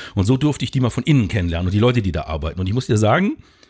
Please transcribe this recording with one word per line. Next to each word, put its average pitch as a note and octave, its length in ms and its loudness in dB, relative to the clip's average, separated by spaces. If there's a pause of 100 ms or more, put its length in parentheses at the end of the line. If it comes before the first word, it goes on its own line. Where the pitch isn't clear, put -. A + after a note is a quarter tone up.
(140)
Und G2+ 100 2
so B2+ 140 4
durfte C#3+ 260 -2
ich - 60 -6
die C3 100 -2
mal B2 100 2
von A#2+ 140 -4
innen C#3 240 4
kennenlernen F2 380 -2
und F#2 80 0
die G#2 60 2
Leute, B2 200 4
die F#2+ 120 0
da D#2+ 120 -6
arbeiten. D#2+ 360 -6
Und F#2 80 -4
ich G2+ 40 -2
muss B2 140 -2
dir A2 100 2
sagen, D#3 400 2 (340)